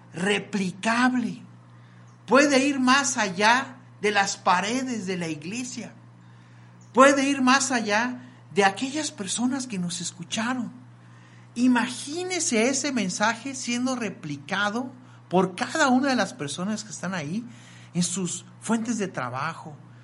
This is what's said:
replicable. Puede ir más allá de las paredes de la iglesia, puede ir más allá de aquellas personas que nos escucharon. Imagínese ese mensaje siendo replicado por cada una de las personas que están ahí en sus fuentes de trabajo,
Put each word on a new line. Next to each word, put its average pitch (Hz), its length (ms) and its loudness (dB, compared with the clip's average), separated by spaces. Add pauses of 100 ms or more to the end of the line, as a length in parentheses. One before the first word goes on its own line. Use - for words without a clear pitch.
(120)
replicable. 208 1300 0 (840)
Puede 269 360 6
ir 285 140 0
más 262 380 4
allá 214 640 2 (240)
de 208 100 2
las 196 240 0
paredes 214 680 0
de 185 100 -4
la 175 120 -4
iglesia, 185 640 -10 (1000)
puede 277 360 8
ir 277 120 0
más 262 320 4
allá 226 480 0 (340)
de 196 100 4
aquellas 269 460 0
personas 254 560 -4
que 202 120 -8
nos 175 220 -6
escucharon. 220 720 -6 (840)
Imagínese 254 1120 0
ese 277 240 -2
mensaje 220 640 -2
siendo 247 420 -4
replicado 202 960 -4 (360)
por - 280 2
cada 285 320 0
una 254 220 4
de 254 60 2
las 196 180 0
personas 180 500 -6
que - 60 -16
están 185 240 -8
ahí 175 300 -6 (500)
en 175 80 0
sus 175 420 -4 (160)
fuentes 226 380 -2
de 196 100 -2
trabajo, 139 680 -8 (300)